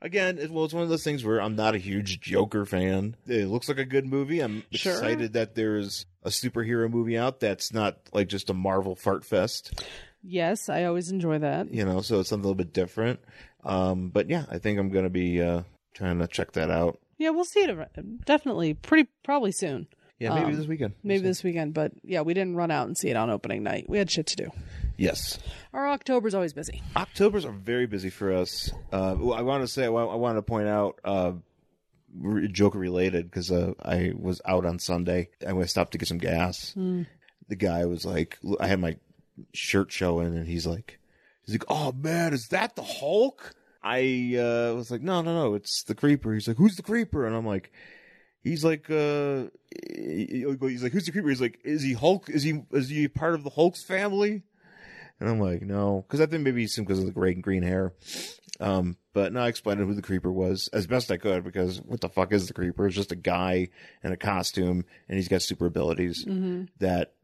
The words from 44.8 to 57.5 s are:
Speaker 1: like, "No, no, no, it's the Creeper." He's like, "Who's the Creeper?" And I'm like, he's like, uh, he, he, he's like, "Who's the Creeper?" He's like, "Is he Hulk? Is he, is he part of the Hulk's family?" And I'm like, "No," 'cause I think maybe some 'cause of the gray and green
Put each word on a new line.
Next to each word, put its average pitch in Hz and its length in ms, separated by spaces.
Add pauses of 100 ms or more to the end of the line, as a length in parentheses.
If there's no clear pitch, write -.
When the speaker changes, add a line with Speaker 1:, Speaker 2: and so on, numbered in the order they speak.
Speaker 1:
like, 120 120
"No, 175 200
no, 165 140
no, 139 200
it's - 280
the - 100
Creeper." 139 400
He's 107 140
like, 117 100
"Who's 190 200
the 190 60
Creeper?" 208 440
And 110 80
I'm 113 100
like, 101 260 (720)
he's 156 220
like, 156 260
uh, 147 580 (460)
he, 90 540
he, 139 80 (140)
he's 123 140
like, 123 100
"Who's 180 120
the 170 60
Creeper?" 180 180
He's 127 120
like, 120 240
"Is 151 180
he 135 100
Hulk? 160 360
Is 147 140
he, 151 280
is 131 180
he 151 200
part 160 260
of 147 80
the 139 80
Hulk's 175 320
family?" 202 600 (760)
And 107 100
I'm 113 120
like, 90 220
"No," 101 440
'cause 143 140
I 160 60
think 156 160
maybe 123 240
some 107 180
'cause 95 140
of 95 60
the 98 60
gray 92 220
and 90 100
green 95 200